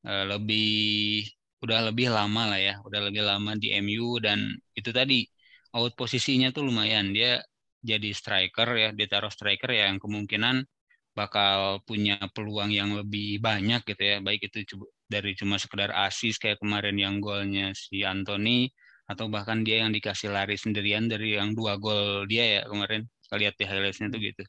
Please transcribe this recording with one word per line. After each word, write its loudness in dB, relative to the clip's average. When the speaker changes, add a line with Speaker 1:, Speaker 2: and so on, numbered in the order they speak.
Speaker 1:
eh, -2
lebih, 0
udah 2
lebih 2
lama 2
lah 0
ya, 2
udah -6
lebih -2
lama 0
di -2
M 0
U -2
dan 0
itu -8
tadi 2
out 2
posisinya 2
tuh 0
lumayan. 2
Dia 2
jadi 0
striker 2
ya, 4
ditaruh 0
striker -2
ya 2
yang -2
kemungkinan 0
bakal 2
punya 2
peluang -2
yang 2
lebih -2
banyak 2
gitu -6
ya. 4
Baik 0
itu -8
cu-, -14
dari -2
cuma 0
sekedar -2
assist 0
kayak 0
kemarin 0
yang 0
golnya -2
si -8
Anthony, 0
atau -6
bahkan -2
dia 2
yang 2
dikasih -2
lari 0
sendirian 0
dari 0
yang 0
dua 0
gol 0
dia 2
ya 2
kemarin. -2
Kita -8
lihat 2
di -4
highlights-nya -2
tuh -4
Speaker 2:
Hmm. -4
Speaker 1:
gitu. -14